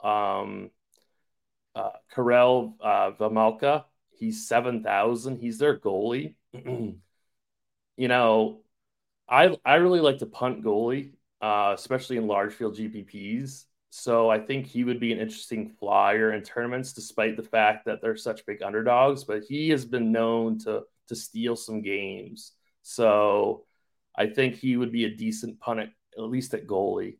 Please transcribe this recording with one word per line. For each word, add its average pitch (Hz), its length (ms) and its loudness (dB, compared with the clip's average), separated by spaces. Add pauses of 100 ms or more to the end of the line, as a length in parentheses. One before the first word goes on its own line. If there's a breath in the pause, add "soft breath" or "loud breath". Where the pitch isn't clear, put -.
Um, 101 680 -2 (1080)
uh, 107 140 -6 (220)
Karel, 123 680 4
uh, 101 320 0
Vejmelka, 113 720 2 (260)
he's - 380 -8
seven 120 340 0
thousand. 113 560 -2
He's 113 200 -8
their 143 200 2
goalie. 117 560 -4 (180)
<clears throat> 120 440 -8 (1040)
You 127 100 0
know, 113 520 4 (640)
I, 156 380 6
I 135 120 6
really 175 240 4
like 139 180 4
to - 80 -8
punt 120 360 -4
goalie, 117 500 -2 (280)
uh, 104 340 2
especially 131 440 -4
in 113 80 0
large 104 260 0
field 110 220 -6
G 107 140 -8
P 104 520 -8
Ps. 135 240 -12 (240)
So 117 400 2
I 110 100 4
think 135 280 -6
he 123 180 -2
would 120 160 -2
be 117 140 0
an 110 40 -4
interesting 110 520 -8 (100)
flyer 101 540 2
in 104 80 -6
tournaments, 123 500 -6
despite 110 460 -4
the 113 40 -8
fact 107 440 2
that 110 160 -4
they're 110 160 -2
such 110 260 -8
big 104 180 -10
underdogs. 123 600 2
But 107 200 -4
he 151 260 -2
has 131 160 0
been 117 260 0
known 113 460 0
to, 107 240 -4 (260)
to 117 80 -8
steal 117 400 -4
some 110 240 -8
games. 98 720 -8 (300)
So 104 800 2 (500)
I 104 120 0
think 120 300 0
he 127 200 0
would 120 160 -2
be 117 140 0
a 107 100 -6
decent 110 420 -8
punt, 113 220 -6
at, 110 80 -8 (300)
at 110 60 -8
least 123 280 -6
at - 140 -6
goalie. 98 540 -2